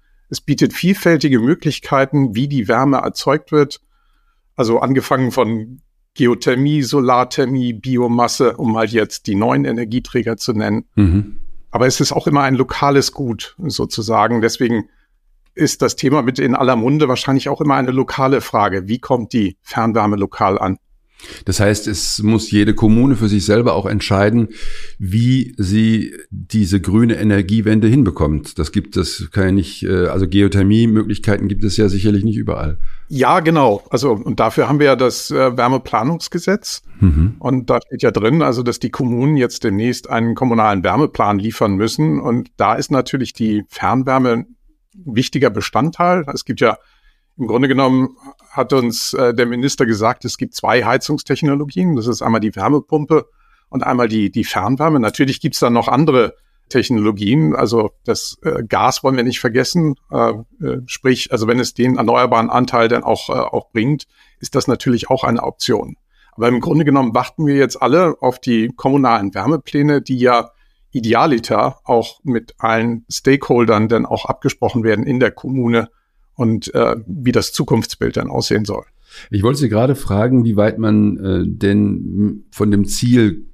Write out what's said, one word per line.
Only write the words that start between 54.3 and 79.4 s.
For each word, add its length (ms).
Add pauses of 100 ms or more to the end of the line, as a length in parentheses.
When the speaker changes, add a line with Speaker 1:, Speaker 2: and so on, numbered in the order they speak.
Speaker 1:
die 100
Fernwärme. 560
Natürlich 420
gibt's 200
da 100
noch 160
andere 480 (340)
Technologien. 840
Also 360 (120)
das, 400
äh, 220
Gas 400
wollen 120
wir 60
nicht 160
vergessen. 560 (160)
Äh, 200
äh, 560
sprich, 440
also 160
wenn 140
es 140
den 220
erneuerbaren 540
Anteil 380
dann 160
auch, 240
äh, 60
auch 360
bringt, 380 (320)
ist 160
das 100
natürlich 420
auch 140
eine 220
Option. 500 (380)
Aber 160
im 100
Grunde 260
genommen 300
warten 320
wir 80
jetzt 260
alle 400
auf 200
die 340
kommunalen 580
Wärmepläne, 720
die 160
ja 320 (400)
idealiter 920
auch 400
mit 340
allen 500
Stakeholdern 800
dann 180
auch 180
abgesprochen 580
werden 240
in 140
der 100
Kommune, 600 (480)
und, 360
äh, 220 (100)
wie 260
das 200
Zukunftsbild 640
dann 140
aussehen 340
soll. 200 (460)
Speaker 2:
Ich 120